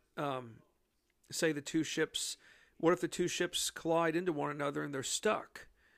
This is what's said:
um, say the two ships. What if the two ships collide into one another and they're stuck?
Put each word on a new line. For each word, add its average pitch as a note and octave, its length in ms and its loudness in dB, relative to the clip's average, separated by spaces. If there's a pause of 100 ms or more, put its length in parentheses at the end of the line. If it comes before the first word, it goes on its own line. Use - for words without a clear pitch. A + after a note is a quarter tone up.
(160)
um, C3 400 -6 (720)
say D#3+ 220 2
the C#3+ 100 -4
two D#3+ 200 0
ships. - 540 -2 (400)
What E3 160 6
if F3 80 2
the E3+ 80 0
two F3 200 0
ships - 420 -2
collide E3 460 2
into F3+ 160 0
one D3 180 0
another C#3+ 320 -2
and D3 120 -6
they're C3+ 80 -2
stuck? - 640 -2 (320)